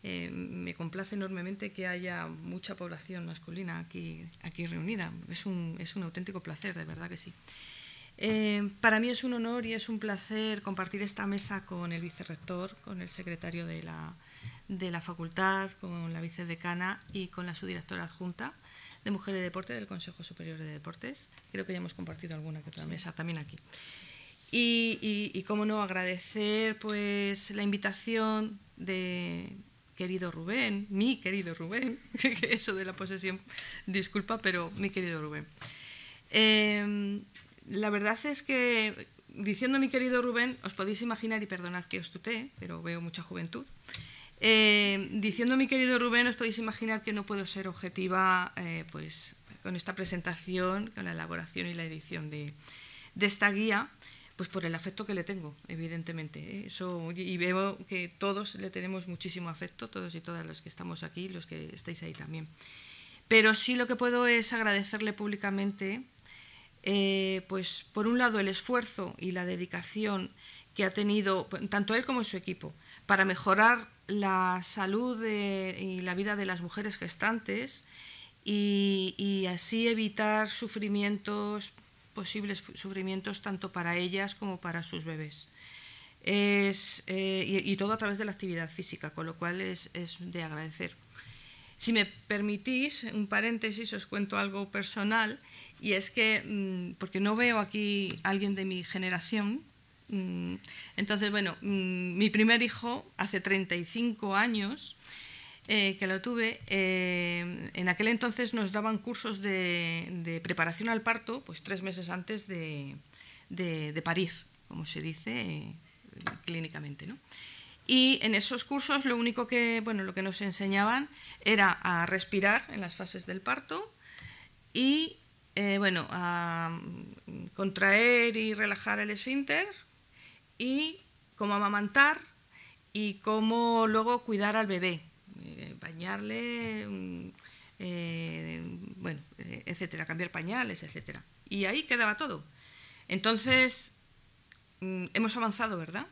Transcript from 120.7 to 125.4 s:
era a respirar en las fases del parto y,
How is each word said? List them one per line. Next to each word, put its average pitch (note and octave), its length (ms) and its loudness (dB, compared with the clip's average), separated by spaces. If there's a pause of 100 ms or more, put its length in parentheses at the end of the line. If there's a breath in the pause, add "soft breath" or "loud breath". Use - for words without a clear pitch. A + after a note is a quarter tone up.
era G3+ 280 8 (100)
a F3 240 2
respirar G3 600 2
en G#3 120 -8
las F3 140 -6
fases F3+ 320 -4
del F#3 140 -6
parto D#4 520 -4 (800 loud breath)
y, C#4+ 440 4 (400)